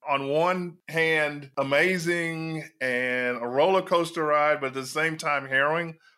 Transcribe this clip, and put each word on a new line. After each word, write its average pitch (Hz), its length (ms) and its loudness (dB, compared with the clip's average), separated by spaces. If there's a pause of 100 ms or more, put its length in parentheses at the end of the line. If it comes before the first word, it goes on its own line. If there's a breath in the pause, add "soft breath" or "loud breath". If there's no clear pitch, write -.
on 139 220 0
one 175 480 0 (100)
hand, 151 720 0
amazing 160 1040 0 (160)
and 123 600 -2
a 120 60 -4
roller 165 340 4
coaster 170 420 0
ride, 151 380 2
but 135 60 -2
at 131 60 -6
the 135 120 -6
same 156 320 -2
time 147 280 -2
harrowing. 156 520 0 (200 soft breath)